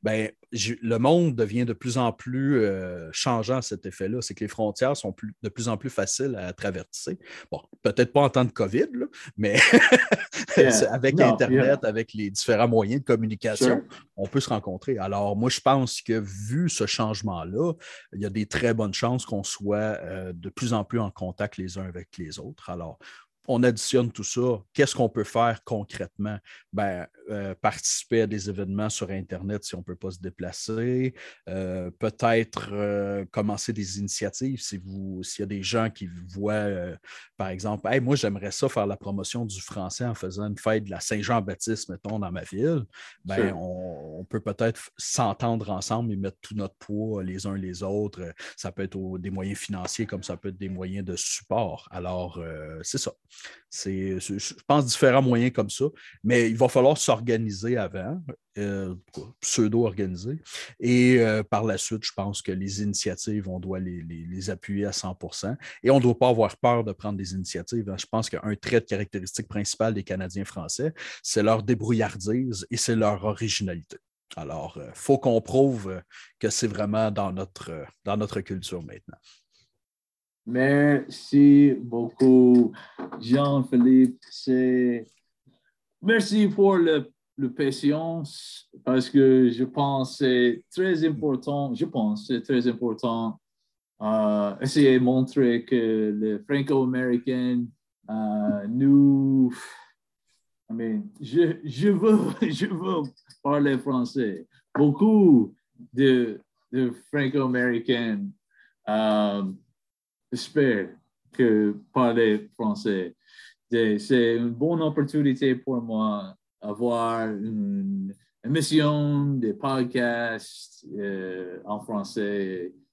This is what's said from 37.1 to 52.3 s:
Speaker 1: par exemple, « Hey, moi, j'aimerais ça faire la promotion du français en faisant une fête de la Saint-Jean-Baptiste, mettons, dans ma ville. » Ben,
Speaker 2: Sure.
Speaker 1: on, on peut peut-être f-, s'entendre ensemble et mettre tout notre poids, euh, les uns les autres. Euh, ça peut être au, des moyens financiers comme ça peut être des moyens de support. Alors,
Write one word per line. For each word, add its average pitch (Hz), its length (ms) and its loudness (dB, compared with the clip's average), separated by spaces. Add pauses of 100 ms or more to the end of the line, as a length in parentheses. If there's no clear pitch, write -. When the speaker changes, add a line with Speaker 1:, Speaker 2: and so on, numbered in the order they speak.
Speaker 1:
par 95 140 -6
exemple, « 101 420 -6
Hey, 131 80 4
moi, 127 160 2
j'aimerais 101 360 -2
ça - 180 0
faire 104 180 -2
la 98 80 -4
promotion 98 500 -6
du 98 160 -10
français 95 440 -8
en 117 100 -4
faisant 95 320 -8
une 104 100 -6
fête 110 280 0
de 98 60 -14
la 85 100 -10
Saint-Jean-Baptiste, 110 880 -4
mettons, 101 300 -8
dans 92 120 -6
ma 82 120 -8
ville. » 131 420 -2 (400)
Ben, 95 240 0
Speaker 2:
Sure. 95 80 -8
Speaker 1:
on, 85 640 -10
on - 20 -12
peut 107 160 -6
peut-être 110 400 -2
f-, - 80 -18 (100)
s'entendre 113 720 -2
ensemble 110 440 -4
et - 20 -4
mettre 95 260 -6
tout - 140 -14
notre 98 200 -8
poids, 107 440 -8
euh, 95 60 -6
les 95 200 -8
uns 98 120 -6
les 92 260 -8
autres. 98 380 -4
Euh, 85 100 -12 (240)
ça 92 160 -10
peut 98 120 -8
être 92 120 -8
au, 92 220 -6
des 92 140 -8
moyens 95 280 -6
financiers - 460 -6
comme 98 180 -10
ça - 140 -10
peut - 100 -12
être 95 100 -10
des 98 120 -10
moyens 92 360 -8
de 90 120 -8
support. - 720 -4
Alors, 90 460 -8